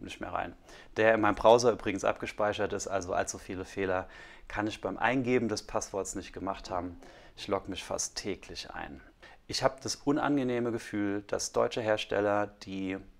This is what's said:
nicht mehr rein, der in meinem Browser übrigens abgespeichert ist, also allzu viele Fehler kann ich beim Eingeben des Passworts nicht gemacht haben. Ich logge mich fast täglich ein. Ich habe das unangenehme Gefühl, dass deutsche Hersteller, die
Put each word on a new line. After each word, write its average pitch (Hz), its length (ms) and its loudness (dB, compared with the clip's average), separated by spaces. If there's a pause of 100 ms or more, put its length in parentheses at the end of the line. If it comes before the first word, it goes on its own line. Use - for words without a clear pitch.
nicht 95 200 -12
mehr 90 120 -6
rein, 87 200 -4 (440)
der 110 180 8
in 110 60 4
meinem 104 160 4
Browser 120 340 10
übrigens 101 340 -2
abgespeichert 104 680 0
ist, 95 160 -4
also 92 240 -2
allzu 95 260 -2
viele 92 260 -8
Fehler 92 440 -2 (400)
kann 107 180 -2
ich 107 140 -6
beim 95 180 -4
Eingeben 123 500 2
des 107 140 -4
Passworts - 540 -4
nicht 90 160 -10
gemacht 95 380 -8
haben. 90 300 -6 (360)
Ich - 100 -12
logge 98 240 -2
mich 87 140 -6
fast - 320 -4
täglich - 560 -8
ein. 80 280 -10 (460)
Ich - 160 -2
habe 131 180 0
das - 140 -6
unangenehme 127 800 2
Gefühl, 104 560 -2
dass - 240 -2
deutsche 117 280 2
Hersteller, 104 680 2
die 95 500 -6 (220)